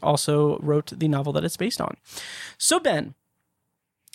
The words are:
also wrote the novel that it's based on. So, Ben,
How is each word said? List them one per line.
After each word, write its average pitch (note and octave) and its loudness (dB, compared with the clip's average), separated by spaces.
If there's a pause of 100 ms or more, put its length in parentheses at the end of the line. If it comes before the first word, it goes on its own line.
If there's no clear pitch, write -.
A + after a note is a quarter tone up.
also D3 2
wrote D3+ 0
the D#3+ 2
novel C#3+ 0
that D#3 0
it's E3+ -4
based G#3 -2
on. - -4 (640)
So, F4 2
Ben, F#3+ 0 (1000)